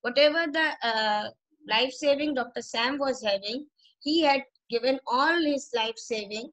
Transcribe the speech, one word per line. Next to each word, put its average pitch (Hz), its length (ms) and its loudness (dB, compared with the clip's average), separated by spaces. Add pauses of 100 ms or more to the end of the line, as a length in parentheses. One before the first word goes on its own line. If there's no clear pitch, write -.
Whatever 294 500 4
the, 311 180 0 (160)
uh, 214 420 0 (400)
life-saving 277 640 0
Doctor 240 280 -4
Sam 247 360 -2
was 262 240 -2
having, 214 440 -4 (340)
he 311 220 2
had 277 200 4 (280)
given 254 360 0
all 285 360 2
his 285 320 -2
life-saving 226 800 -6